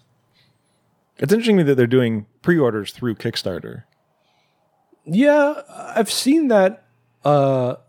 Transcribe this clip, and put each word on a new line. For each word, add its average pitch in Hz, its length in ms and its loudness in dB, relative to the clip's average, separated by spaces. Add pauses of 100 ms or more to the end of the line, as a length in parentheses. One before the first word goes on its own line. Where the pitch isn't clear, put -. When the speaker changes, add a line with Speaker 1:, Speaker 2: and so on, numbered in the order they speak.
(1160)
Speaker 1:
It's 143 140 -2
interesting 226 260 2
to 175 60 4
me 143 40 0
that 139 80 2
they're 123 120 2
doing 117 380 0 (160)
pre-orders 120 500 0
through 117 240 -6
Kickstarter. 85 680 -8 (1200)
Speaker 2:
Yeah, 285 640 2
I've - 420 -4
seen 294 380 0
that, 202 340 2 (400)
uh, 139 520 0 (140)